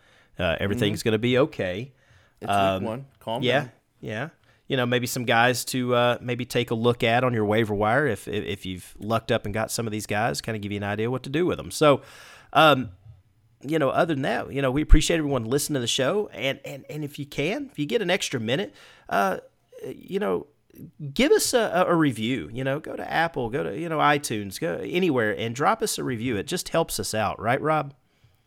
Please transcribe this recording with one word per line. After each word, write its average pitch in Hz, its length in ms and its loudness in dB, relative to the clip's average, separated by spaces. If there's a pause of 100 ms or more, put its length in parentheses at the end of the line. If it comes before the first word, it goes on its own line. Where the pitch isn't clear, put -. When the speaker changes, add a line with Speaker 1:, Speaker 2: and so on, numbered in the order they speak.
(380)
Speaker 1:
Uh, 85 220 0
everything's 107 400 0
Speaker 2:
Mm-hmm. 117 100 -2
Speaker 1:
gonna 110 100 2
be 120 180 2
okay. 120 560 -2 (480)
Speaker 2:
It's - 100 -6
Speaker 1:
Um, 95 320 2
Speaker 2:
week 107 60 -4
one. 131 160 -8 (140)
Calm 117 240 -4
Speaker 1:
yeah, 123 180 2
Speaker 2:
down. 123 100 -10 (280)
Speaker 1:
yeah. 123 300 -8 (380)
You 139 100 0
know, 123 80 2
maybe 123 220 0
some 123 180 -6
guys 120 400 4
to, 123 300 0
uh, 120 260 4
maybe 123 240 -4
take 120 260 -2
a 120 40 0
look 117 280 2
at 117 200 4
on 123 100 2
your 110 120 2
waiver 107 280 2
wire 110 320 2
if, 110 220 -4
if, 101 180 -4
if - 200 -6
you've 92 340 -10
lucked 113 320 -2
up 110 140 0
and 104 80 -6
got 110 180 -2
some 117 160 -4
of 107 40 -4
these 107 140 -6
guys, 117 360 -2
kinda 110 180 -6
give 101 120 -6
you 101 60 -2
an 101 60 -4
idea 104 260 -2
what 127 140 -4
to 139 60 -12
do 156 160 0
with 107 120 0
them. - 140 -10
So, 147 300 4 (520)
um, 139 380 6 (680)
you 151 160 -2
know, 139 120 2
other 165 240 2
than 160 80 -2
that, 175 320 -4
you 139 80 -4
know, 135 100 2
we 143 100 0
appreciate 165 360 8
everyone 139 260 0
listening 139 320 0
to 131 60 0
the 117 60 -2
show. 170 440 0
And, 131 320 -4
and, 135 260 -12
and 151 140 -8
if 143 160 -8
you 143 60 -8
can, 214 460 -4
if - 80 -14
you 147 60 -2
get 233 160 0
an 175 80 0
extra 180 300 -2
minute, 120 340 -2 (360)
uh, 196 300 0 (460)
you - 340 -8
know, 190 280 -2 (680)
give 285 200 4
us - 200 4
a, 247 60 4
a, 185 320 2
a 175 40 4
review. 117 580 2
You 131 100 -6
know, 135 160 -2
go - 160 -10
to - 160 -10
Apple, 156 380 0
go 143 140 -4
to, 131 140 -6
you 170 120 -6
know, 156 80 -2
iTunes, 143 640 0
go 165 200 -2
anywhere 131 560 2
and 117 160 -4
drop 170 280 0
us 214 160 -2
a 147 80 -6
review. 123 320 -2
It 95 100 -4
just - 220 -6
helps 165 320 0
us - 120 -6
out. 104 240 -2
Right, 117 220 0
Rob? 147 340 -2 (540)